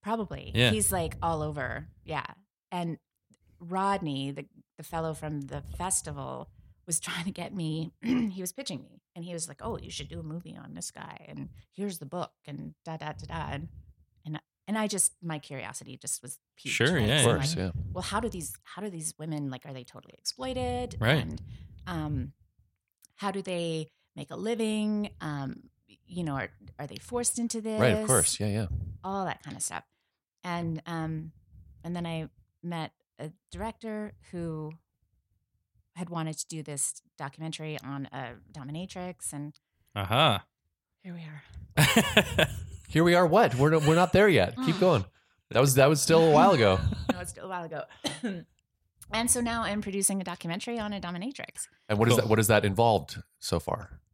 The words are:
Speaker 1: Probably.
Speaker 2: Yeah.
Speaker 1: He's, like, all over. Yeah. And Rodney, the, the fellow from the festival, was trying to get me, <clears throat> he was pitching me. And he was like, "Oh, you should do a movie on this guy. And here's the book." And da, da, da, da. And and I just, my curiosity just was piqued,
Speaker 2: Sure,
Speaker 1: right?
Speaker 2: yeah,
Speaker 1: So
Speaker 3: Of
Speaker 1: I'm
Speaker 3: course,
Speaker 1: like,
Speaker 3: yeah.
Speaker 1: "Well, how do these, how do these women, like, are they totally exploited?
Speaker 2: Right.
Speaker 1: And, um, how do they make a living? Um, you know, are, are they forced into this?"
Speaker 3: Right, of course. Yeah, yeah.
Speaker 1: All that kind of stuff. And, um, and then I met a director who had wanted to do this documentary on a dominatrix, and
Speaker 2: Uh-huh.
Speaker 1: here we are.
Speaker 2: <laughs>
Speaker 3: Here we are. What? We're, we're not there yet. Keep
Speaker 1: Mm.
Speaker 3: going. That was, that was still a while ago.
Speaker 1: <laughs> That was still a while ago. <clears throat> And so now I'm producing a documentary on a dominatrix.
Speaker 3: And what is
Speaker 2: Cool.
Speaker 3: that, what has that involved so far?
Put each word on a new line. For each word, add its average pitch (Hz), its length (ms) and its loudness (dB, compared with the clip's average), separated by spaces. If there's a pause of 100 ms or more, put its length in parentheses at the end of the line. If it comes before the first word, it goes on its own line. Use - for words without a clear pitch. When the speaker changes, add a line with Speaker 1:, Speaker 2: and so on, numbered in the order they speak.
Speaker 1:
Probably. 208 520 -6
Speaker 2:
Yeah. 123 140 6
Speaker 1:
He's, 214 220 2
like, 170 320 -2
all 165 180 0
over. 151 460 -6 (180)
Yeah. 151 200 -4 (460)
And 170 260 -4 (640)
Rodney, 170 720 -2
the, 139 140 -10 (320)
the 151 60 -14
fellow 160 320 -4
from 151 260 -6
the 139 200 -8 (160)
festival, 143 720 -4 (360)
was 170 140 -2
trying 170 260 -8
to 190 60 -6
get - 220 -10
me, 160 440 -4
<clears throat> - 60 -20
he 226 380 0
was 180 120 -8
pitching 196 300 -10
me. - 180 -20 (140)
And 170 100 -12
he 180 80 -10
was 160 140 -8
like, 139 160 -16
"Oh, - 160 -8
you - 100 -14
should 143 180 -10
do 110 120 -12
a - 40 -10
movie 160 320 -12
on - 200 -16
this - 160 -10
guy. - 360 -16
And 143 220 -12 (240)
here's 190 240 -6
the 147 80 -12
book." 170 260 -8 (140)
And 151 300 -12 (100)
da, 160 120 -8
da, 151 160 -8
da, - 140 -12
da. 160 260 -6
And 147 160 -8 (1000)
and 214 100 -2
I 214 100 0
just, 196 340 0
my 160 180 -6
curiosity 131 580 -12
just - 240 -8
was - 180 -14 (180)
piqued, - 180 -6
Speaker 2:
Sure, 143 200 6
Speaker 1:
right? 110 120 4
Speaker 2:
yeah, 147 160 4
Speaker 1:
So 117 60 8
Speaker 3:
Of 110 60 6
Speaker 1:
I'm 85 60 2
Speaker 3:
course, 156 140 0
Speaker 1:
like, 92 100 0
Speaker 3:
yeah. 90 60 -2 (220)
Speaker 1:
"Well, 180 80 -6
how 196 180 -2
do 226 100 -2
these, 151 240 -8 (100)
how - 180 -12
do 208 80 -6
these 160 300 -8
women, 151 300 -4
like, 127 160 -10
are 147 80 -12
they 127 100 -12
totally - 340 -20
exploited? 247 840 -4
Speaker 2:
Right. 123 220 4
Speaker 1:
And, 80 200 -6 (460)
um, 151 460 -4 (840)
how 196 160 -4
do 196 100 -6
they 170 480 -4 (260)
make 143 160 -12
a - 40 -10
living? 214 760 -2 (100)
Um, 143 480 -6 (380)
you 175 160 -6
know, 151 120 -2
are, 113 140 -4 (300)
are 147 80 -8
they - 100 -12
forced 240 420 -4
into 233 220 -4
this?" 220 180 -4
Speaker 3:
Right, 123 180 6
of 220 100 -2
course. - 320 2
Yeah, 104 80 0
yeah. 104 180 0 (380)
Speaker 1:
All 190 220 -4
that - 180 -8
kind 135 120 -14
of 101 80 -8
stuff. - 200 -6 (600)
And, 170 420 -4
um, 160 460 -6 (520)
and 175 120 -6
then 175 100 -4
I 160 240 -6 (340)
met 170 280 -6 (280)
a 156 120 -10 (200)
director 214 600 -8 (180)
who 160 400 -6 (1200)
had 170 140 -8
wanted 160 300 -4
to - 80 -6
do 160 160 -10
this - 380 -6 (160)
documentary 156 680 -8
on 139 280 -8
a 123 220 -10 (180)
dominatrix, 175 800 -10
and 147 260 -10 (380)
Speaker 2:
Uh-huh. 104 440 4 (640)
Speaker 1:
here 180 100 -10
we 170 80 -10
are. - 1300 2
Speaker 2:
<laughs> - 20 -8 (300)
Speaker 3:
Here 156 160 4
we 175 120 8
are. 180 100 8
What? 139 300 6
We're, 151 240 6
we're 151 160 6
not 175 180 6
there 202 160 10
yet. 95 280 6
Keep 247 180 2
Speaker 1:
Mm. 190 40 -4
Speaker 3:
going. 160 260 6 (460)
That 113 80 4
was, 135 160 6
that 135 140 10
was 156 120 4
still 160 220 8
a 160 80 8
while 165 200 10
ago. 104 280 8 (140)
Speaker 1:
<laughs> - 160 -6
That 175 100 0
was 180 100 -8
still - 160 -12
a 185 40 -8
while 180 160 -6
ago. 156 180 -8 (400)
<clears throat> 185 220 -6 (680)
And 233 180 0
so 247 100 4
now 233 240 -2
I'm 208 180 -2
producing 196 380 0
a 185 40 -6
documentary 180 560 -6
on 208 120 -4
a 202 80 -6
dominatrix. 180 680 -8 (200)
Speaker 3:
And 107 120 0
what 113 80 6
is 120 80 8
Speaker 2:
Cool. 107 80 4
Speaker 3:
that, 107 60 0
what 107 100 6
has 107 80 4
that 107 180 6
involved 104 560 4 (180)
so - 200 0
far? - 400 -6 (140)